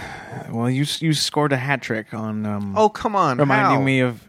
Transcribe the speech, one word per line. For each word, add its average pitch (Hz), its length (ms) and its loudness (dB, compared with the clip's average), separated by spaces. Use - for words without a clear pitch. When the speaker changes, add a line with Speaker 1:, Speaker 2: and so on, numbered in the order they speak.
Speaker 1:
Well, 117 180 -2
you 131 140 0
s-, - 180 -6
you 156 120 2
scored 147 400 0
a 131 40 2
hat 135 240 -2
trick 110 320 -6
on, 107 320 -6
um, 104 320 -4
Speaker 2:
Oh, 214 120 6
come 214 260 -4
on, 151 220 2
Speaker 1:
reminding 165 420 4
Speaker 2:
how? - 40 2
Speaker 1:
me 135 180 4
of, 120 260 0